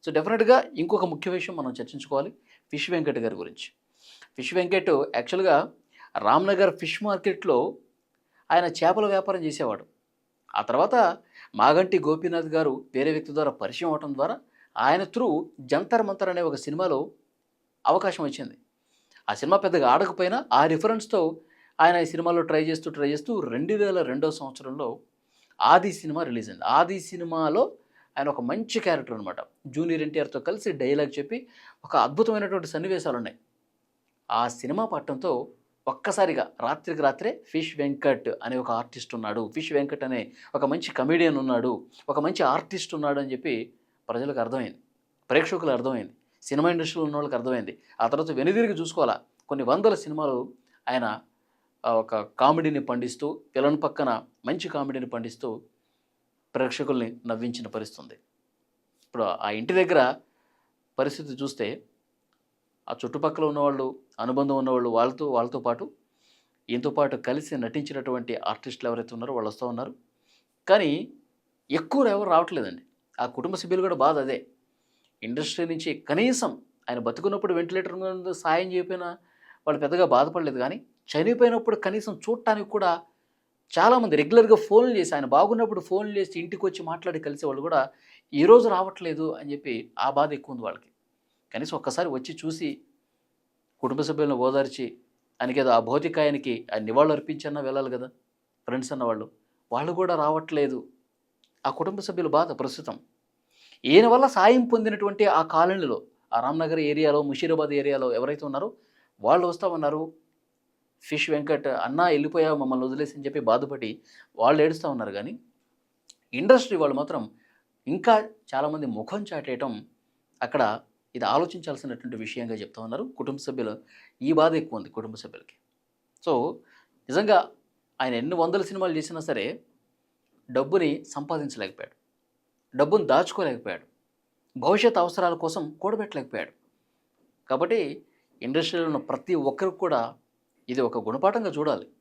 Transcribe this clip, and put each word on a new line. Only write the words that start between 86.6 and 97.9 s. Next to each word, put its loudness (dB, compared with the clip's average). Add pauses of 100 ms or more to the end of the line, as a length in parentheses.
వచ్చి -4
మాట్లాడి -6
కలిసేవాళ్ళు -6
కూడా 0 (440)
ఈరోజు 10
రావట్లేదు -2
అని -12
చెప్పి -8
ఆ 2
బాధ 0
ఎక్కువ -12
ఉంది -10
వాళ్ళకి. -10 (640)
కనీసం -6
ఒక్కసారి -2
వచ్చి -8
చూసి -6 (1000)
కుటుంబ -2
సభ్యులను 0
ఓదార్చి -2 (440)
ఆయనకి -2
ఏదో 2
ఆ 8
భౌతికాయానికి -2
ఆయన -4
నివాళులు 4
అర్పించన్నా -6
వెళ్ళాలి -4